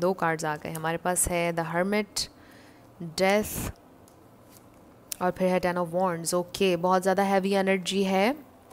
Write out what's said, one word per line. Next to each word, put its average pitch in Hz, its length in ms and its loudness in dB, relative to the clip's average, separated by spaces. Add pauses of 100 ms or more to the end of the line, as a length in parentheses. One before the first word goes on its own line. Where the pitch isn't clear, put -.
दो 180 120 2
कार्ड्स 165 320 -2
आ 151 120 -2
गए। 165 140 -8
हमारे 160 260 -4
पास 175 320 0
है 170 240 0
The 165 120 -2
Hermit, 196 640 -2 (720)
Death 190 720 0 (1500)
और 180 80 2
फिर 185 180 -2
है 180 120 2
Ten 175 160 0
of 175 180 -4
Wands। 175 400 -2
ओके, 175 420 0
बहुत 185 260 2
ज़्यादा 190 200 2
हैवी 196 300 2
एनर्जी 190 520 2
है। 196 500 0 (180)